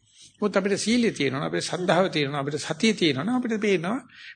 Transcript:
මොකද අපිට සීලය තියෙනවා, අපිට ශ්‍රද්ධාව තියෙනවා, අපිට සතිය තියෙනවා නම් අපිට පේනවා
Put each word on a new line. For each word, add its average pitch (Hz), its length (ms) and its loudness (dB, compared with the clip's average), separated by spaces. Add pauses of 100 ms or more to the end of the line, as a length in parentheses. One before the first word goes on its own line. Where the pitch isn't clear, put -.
(440)
මොකද 202 140 0
අපිට 196 200 0
සීලය 226 340 2
තියෙනවා, 139 340 -2
අපිට 165 180 -2
ශ්‍රද්ධාව 180 460 2
තියෙනවා, 147 320 -2
අපිට 143 180 -4
සතිය 214 340 0
තියෙනවා 151 300 0
නම් 233 120 0
අපිට 247 240 -2
පේනවා 196 380 0 (380)